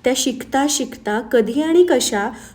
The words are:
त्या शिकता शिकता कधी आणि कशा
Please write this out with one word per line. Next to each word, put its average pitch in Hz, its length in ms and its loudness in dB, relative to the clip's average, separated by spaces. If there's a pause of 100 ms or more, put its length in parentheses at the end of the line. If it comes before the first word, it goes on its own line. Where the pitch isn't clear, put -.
त्या 254 120 2
शिकता - 520 -2
शिकता 214 520 -4 (120)
कधी 240 300 2
आणि 330 280 4
कशा 220 380 0 (260)